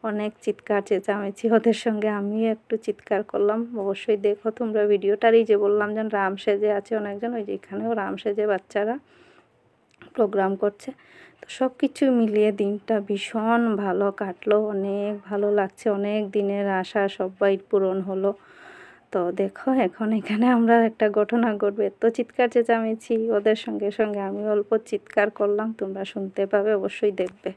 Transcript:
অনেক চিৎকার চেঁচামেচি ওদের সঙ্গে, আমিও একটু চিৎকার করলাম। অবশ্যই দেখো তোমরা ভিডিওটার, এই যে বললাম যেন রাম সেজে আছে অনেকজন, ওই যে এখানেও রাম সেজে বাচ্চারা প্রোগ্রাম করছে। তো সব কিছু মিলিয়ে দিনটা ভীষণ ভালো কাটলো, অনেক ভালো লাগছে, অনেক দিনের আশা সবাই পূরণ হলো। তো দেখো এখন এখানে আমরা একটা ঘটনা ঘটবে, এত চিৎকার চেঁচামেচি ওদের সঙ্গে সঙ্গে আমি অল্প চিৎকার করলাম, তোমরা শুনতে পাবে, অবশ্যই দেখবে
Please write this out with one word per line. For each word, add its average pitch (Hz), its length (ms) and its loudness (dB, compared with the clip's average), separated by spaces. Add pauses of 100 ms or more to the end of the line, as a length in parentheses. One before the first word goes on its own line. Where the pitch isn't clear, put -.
অনেক 208 240 -4 (120)
চিৎকার 208 440 -2
চেঁচামেচি 196 560 -2 (120)
ওদের 220 280 4
সঙ্গে, 214 240 0 (120)
আমিও 214 260 -2 (100)
একটু - 180 -6 (100)
চিৎকার 208 360 -2 (100)
করলাম। 208 300 0 (220)
অবশ্যই 196 440 -2
দেখো 208 220 0 (100)
তোমরা 220 240 0 (100)
ভিডিওটার, 202 480 2
এই 226 100 2
যে 208 140 6
বললাম 208 300 2
যেন 220 220 -4
রাম 196 160 0 (120)
সেজে 208 340 0
আছে 202 220 -8
অনেকজন, 208 380 -8
ওই 208 100 -6
যে 202 100 -6
এখানেও 214 320 -8 (100)
রাম 196 220 -6
সেজে 208 300 -2
বাচ্চারা 208 420 -2 (1200)
প্রোগ্রাম 196 380 0 (100)
করছে। 208 280 -4 (480)
তো - 80 -20 (120)
সব 262 200 0
কিছু - 240 -2 (160)
মিলিয়ে 214 340 4
দিনটা 202 480 -2
ভীষণ 214 600 0 (160)
ভালো 196 300 0 (140)
কাটলো, 208 360 0 (160)
অনেক 202 400 -4 (160)
ভালো 202 200 -2 (100)
লাগছে, 196 320 -2
অনেক 202 400 0
দিনের 202 360 0 (140)
আশা 196 220 -2 (160)
সবাই 196 340 0 (160)
পূরণ 190 320 2 (100)
হলো। 190 220 0 (760)
তো 190 100 -2 (220)
দেখো 196 260 -4 (180)
এখন 214 260 -4
এখানে 214 340 0 (100)
আমরা 233 180 6 (160)
একটা 220 200 0
ঘটনা 220 380 2 (140)
ঘটবে, 202 240 0
এত - 160 -6 (140)
চিৎকার 247 380 0
চেঁচামেচি 226 600 0 (220)
ওদের 214 280 2
সঙ্গে 208 240 -4 (100)
সঙ্গে 208 220 -2
আমি 196 220 -6 (120)
অল্প 202 160 0 (180)
চিৎকার 208 420 -2
করলাম, 208 380 -2 (120)
তোমরা 196 240 -6
শুনতে 196 420 -6
পাবে, 202 320 2
অবশ্যই 196 340 -2
দেখবে 185 440 -6